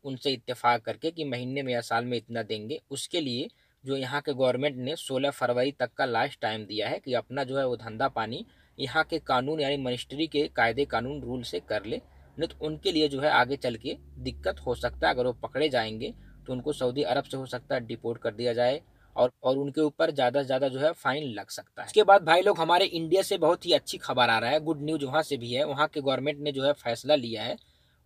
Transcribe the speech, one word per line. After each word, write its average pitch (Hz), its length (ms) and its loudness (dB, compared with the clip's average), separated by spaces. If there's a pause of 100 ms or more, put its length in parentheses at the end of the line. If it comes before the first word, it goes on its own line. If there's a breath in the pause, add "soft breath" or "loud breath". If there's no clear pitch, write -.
उनसे 135 280 -4
इत्तेफाक 123 500 0
करके 139 300 -4
कि 160 140 -6
महीने 127 380 -4
में 127 100 -2
या 120 100 0
साल 117 220 -2
में 123 120 -2
इतना 117 260 -6
देंगे। 107 380 -8 (100)
उसके 151 300 -6
लिए 135 280 -4 (340 soft breath)
जो 135 120 -4
यहाँ 135 260 -4
के 147 120 -4
गवर्नमेंट 127 440 2
ने 127 180 -4
सोलह 135 360 -2
फरवरी 127 420 0
तक 123 200 -4
का 139 120 0
लास्ट 120 360 -2
टाइम 110 240 -4
दिया 104 240 -4
है 147 100 -4
कि 131 140 -6
अपना 127 300 -2
जो 131 140 -4
है 139 100 0
वो 123 100 -2
धंधा 110 320 -4
पानी 117 360 -6 (320 soft breath)
यहाँ 135 260 0
के 160 180 -2
कानून 135 380 0
यानी 143 180 0
मिनिस्ट्री 135 500 -4
के 151 280 0
कायदे 117 300 2
कानून 131 360 -4
रूल 123 220 -6
से - 180 -8
कर 104 240 -4
ले, 123 120 -6 (400 soft breath)
नहीं 156 120 -2
तो - 160 -10
उनके 156 260 -2
लिए 156 160 4
जो 139 140 -2
है 151 100 4
आगे 123 260 4
चल 123 200 -2
के 143 200 -8 (220)
दिक्कत 135 400 -6
हो 123 160 -2
सकता - 320 -2
है। 147 60 2
अगर 123 120 0
वो 123 160 0
पकड़े 147 280 -2
जाएंगे 113 440 -2 (340 soft breath)
तो 131 60 -4
उनको 131 200 -4
सऊदी 131 300 -2
अरब 127 200 0
से - 140 -10
हो 131 100 -8
सकता 127 280 -6
है 120 100 -4
डिपोर्ट 117 360 -6
कर 113 120 -2
दिया 117 200 -2
जाए 123 280 2 (340 soft breath)
और, 123 160 4 (120)
और 131 140 2
उनके 143 240 -2
ऊपर 160 300 2
ज़्यादा 135 300 2
से 135 40 -2
ज़्यादा 131 240 0
जो 127 100 -6
है 151 140 2
फाइन 139 380 -2
लग 101 180 -10
सकता - 320 -14
है। - 60 -10
इसके 208 160 6
बाद 196 200 10
भाई 165 180 8
लोग 196 180 4
हमारे 175 280 6
इंडिया 170 360 2
से 196 160 -2
बहुत 165 260 4
ही 170 80 2
अच्छी 147 260 0
खबर 123 300 2
आ 113 100 4
रहा 117 100 0
है, 151 120 4
गुड 151 200 -2
न्यूज़ 147 240 -2
वहाँ 151 180 0
से 143 140 -4
भी 120 160 -6
है। 135 120 2
वहाँ 147 220 0
के 151 140 -4
गवर्नमेंट 135 380 0
ने 147 120 -2
जो 135 120 -4
है 143 120 2
फैसला 123 420 0
लिया 113 260 -4
है, 156 140 -6 (480 soft breath)